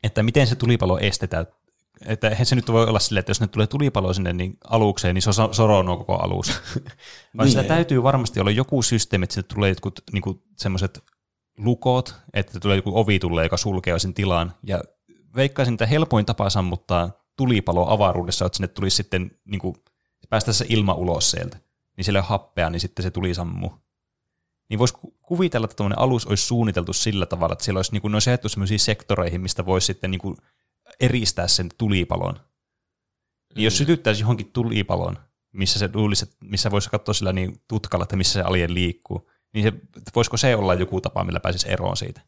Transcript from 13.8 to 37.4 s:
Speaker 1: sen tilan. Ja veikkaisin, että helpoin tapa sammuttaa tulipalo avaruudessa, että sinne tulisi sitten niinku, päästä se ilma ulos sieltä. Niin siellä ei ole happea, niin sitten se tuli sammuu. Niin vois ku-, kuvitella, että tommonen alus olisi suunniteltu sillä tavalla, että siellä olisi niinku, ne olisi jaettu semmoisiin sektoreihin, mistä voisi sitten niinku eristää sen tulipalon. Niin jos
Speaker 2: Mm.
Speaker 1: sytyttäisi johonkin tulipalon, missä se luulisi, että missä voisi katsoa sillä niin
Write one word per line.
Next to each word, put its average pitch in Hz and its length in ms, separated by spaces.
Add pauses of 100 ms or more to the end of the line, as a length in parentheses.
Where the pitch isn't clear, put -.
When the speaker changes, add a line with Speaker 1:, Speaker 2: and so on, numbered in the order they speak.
Speaker 1:
sen 92 140
tilan. 90 400 (100)
Ja 95 180 (540)
veikkaisin, 135 380
että 113 120
helpoin 123 400
tapa 104 240
sammuttaa 90 600 (240)
tulipalo 98 540
avaruudessa, 90 560
että 90 120
sinne 95 100
tulisi 98 300
sitten 92 340 (140)
niinku, 95 300 (540)
päästä 113 240
se 110 160
ilma 104 240
ulos 85 380
sieltä. - 260 (400)
Niin 92 80
siellä 98 120
ei 98 40
ole 87 80
happea, 92 400
niin 85 100
sitten - 240
se 90 80
tuli 90 220
sammuu. 87 380 (1000)
Niin 107 100
vois 123 120
ku-, - 300
kuvitella, 170 440
että - 100
tommonen 101 240
alus 127 260
olisi 104 200
suunniteltu 92 480
sillä 98 320
tavalla, 87 280
että - 120
siellä 98 140
olisi 95 120
niinku, 104 160
ne 104 80
olisi 107 140
jaettu 123 200
semmoisiin 101 300
sektoreihin, 92 640
mistä 92 240
voisi 92 200
sitten 92 260
niinku 92 240 (640)
eristää 117 480
sen 90 300
tulipalon. 90 640 (1160)
Niin 110 80
jos 110 100
Speaker 2:
Mm. - 40
Speaker 1:
sytyttäisi 117 440
johonkin 107 300
tulipalon, 98 640 (340)
missä 98 280
se 101 140
luulisi, 104 320
että - 160
missä 101 300
voisi 101 180
katsoa 110 240
sillä 95 200
niin 92 340